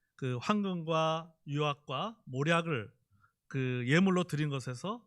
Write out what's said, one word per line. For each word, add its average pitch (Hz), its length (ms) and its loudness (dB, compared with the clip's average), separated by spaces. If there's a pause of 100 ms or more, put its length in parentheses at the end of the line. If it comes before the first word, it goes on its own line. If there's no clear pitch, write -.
(160)
그 127 220 -2
황금과 165 960 0 (140)
유학과 147 680 -4 (100)
모략을 147 680 0 (540)
그 127 400 -2
예물로 180 380 6
드린 151 240 -2
것에서, 139 580 -6